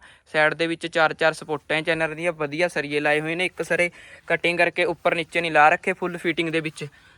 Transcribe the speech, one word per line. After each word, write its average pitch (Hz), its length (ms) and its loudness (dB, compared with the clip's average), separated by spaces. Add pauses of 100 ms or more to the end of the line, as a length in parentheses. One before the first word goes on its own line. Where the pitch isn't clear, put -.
(320)
ਸਾਈਡ 156 220 4
ਦੇ 165 140 0
ਵਿੱਚ 165 200 -4
ਚਾਰ 160 260 2
ਚਾਰ 160 200 2
ਸਪੋਰਟਾਂ 156 480 -4
ਚੈਨਲ 160 340 -2
ਦੀਆਂ, 170 160 -2
ਵਧੀਆ 156 360 -2
ਸਰੀਏ 147 320 -2
ਲਾਏ 151 200 2
ਹੋਏ 160 160 -4
ਨੇ 180 100 -2
ਇੱਕ 170 180 -6
ਸਰੇ 175 280 0 (360)
ਕਟਿੰਗ 170 300 0
ਕਰਕੇ, 170 260 2
ਉੱਪਰ 170 320 0
ਨੀਚੇ 170 260 -2
ਨਹੀਂ 165 100 -4
ਲਾ 151 180 8
ਰੱਖੇ, 180 240 0
ਫੁੱਲ 180 240 -6
ਫਿਟਿੰਗ 165 320 -2
ਦੇ 160 100 -2
ਵਿੱਚ। 156 280 -8 (300)